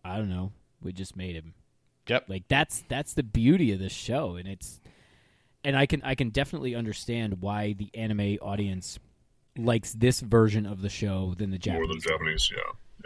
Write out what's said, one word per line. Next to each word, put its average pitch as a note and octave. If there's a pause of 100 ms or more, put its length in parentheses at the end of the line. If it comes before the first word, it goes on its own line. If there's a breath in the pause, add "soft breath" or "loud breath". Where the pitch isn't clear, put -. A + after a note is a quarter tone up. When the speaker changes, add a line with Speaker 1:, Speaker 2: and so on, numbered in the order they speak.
Speaker 1:
I F#2+
don't G#2+
know. F#2 (300)
We F2+
just F#2
made F#2
him. D#2+ (540)
Speaker 2:
Yep. -
Speaker 1:
Like, F#2
that's, -
that's C3+
the D#3
beauty B2
of G2
this F#2+
show, A#2+
and F2+
it's, - (840)
and C#3
I C#3
can, C#3+
I C3+
can B2
definitely C3+
understand A2+
why G#2
the G2+
anime G#2
audience G2 (580)
likes A#2
this B2
version A2
of G2
the G2
show F#2+
than G2
the F#2 (120)
Speaker 3:
More E2
than E2
Speaker 1:
Japanese E2
one. D#2+
Speaker 3:
Japanese, D#2
yeah, - (340)